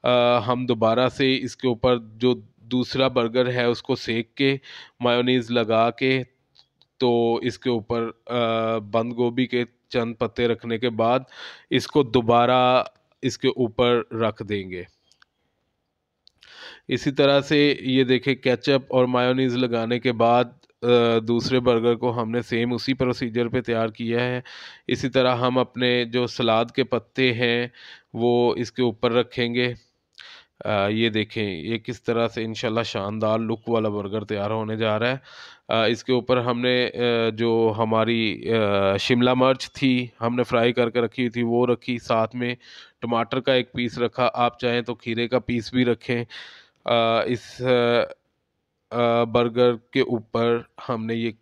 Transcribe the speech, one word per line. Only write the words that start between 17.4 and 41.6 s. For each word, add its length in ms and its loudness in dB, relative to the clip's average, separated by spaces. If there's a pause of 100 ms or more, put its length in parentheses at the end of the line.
से 400 2
ये 220 2
देखें, 380 0
केचप 500 0
और 140 4
मायोनीज 500 0
लगाने 440 -2
के 120 -2
बाद, 480 2 (140)
अ, 460 4
दूसरे 400 0
बर्गर 360 2
को 160 -2
हमने 300 -4
सेम 320 -2
उसी 200 -4
प्रोसीजर 540 -2
पे 140 -2
तैयार 300 -2
किया 300 -4
है। 220 -4 (460)
इसी 200 -2
तरह 220 2
हम 280 0
अपने 460 0
जो 220 -2
सलाद 440 0
के 120 -2
पत्ते 480 -2
हैं 400 -2 (440)
वो 420 2
इसके 260 -4
ऊपर 280 0
रखेंगे। 640 -2 (880)
अ, 220 0
ये 220 0
देखें, 540 -4
ये 160 -6
किस 260 -12
तरह 220 0
से 160 -6
इंशाल्लाह 400 -4
शानदार 560 -2
लुक 300 -4
वाला 200 0
बर्गर 340 -6
तैयार 280 -4
होने 260 -6
जा 200 0
रहा 120 0
है। 120 -4 (480)
अ, 180 2
इसके 260 0
ऊपर 240 2
हमने, 480 0
अ, 440 0
जो 400 2
हमारी, 800 0
अ, 480 2
शिमला 380 2
मिर्च 320 2
थी, 520 -2
हमने 240 -2
फ्राई 280 2
करके 300 0
रखी 200 -4
हुई 80 0
थी, 140 -4
वो 220 2